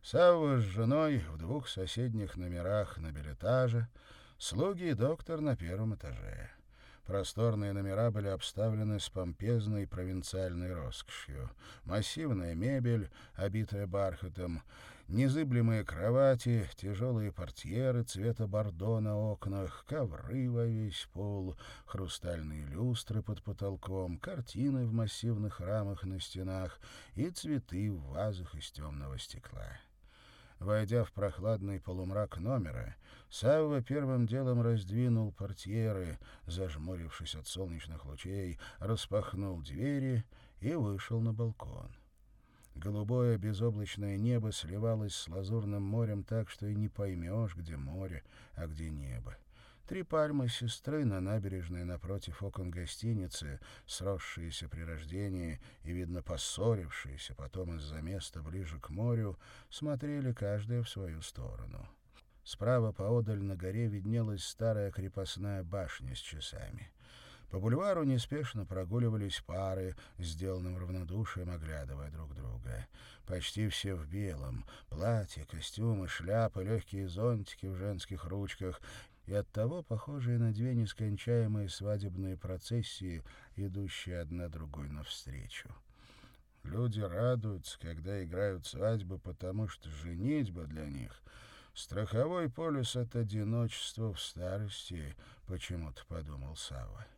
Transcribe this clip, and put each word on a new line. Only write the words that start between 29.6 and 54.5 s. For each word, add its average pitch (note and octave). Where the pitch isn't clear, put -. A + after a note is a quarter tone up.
Войдя G#2+
в -
прохладный G2
полумрак F#2
номера, D#2+
Савва D3
первым C3
делом B2
раздвинул A2+
портьеры, G2
зажмурившись E2
от D2+
солнечных D#2+
лучей, F2+
распахнул G2
двери B2+
и -
вышел A2
на A2+
балкон. A2
Голубое G#2+
безоблачное G2+
небо A2+
сливалось G#2
с -
лазурным G2+
морем G#2
так, A2+
что -
и G#2
не G#2
поймёшь, F#2+
где E2
море, D#2+
а E2
где D#2
небо. B1
Три F#3
пальмы D3
сестры C#3
на G2
набережной F#2
напротив F2
окон F#2+
гостиницы, F2
сросшиеся E2+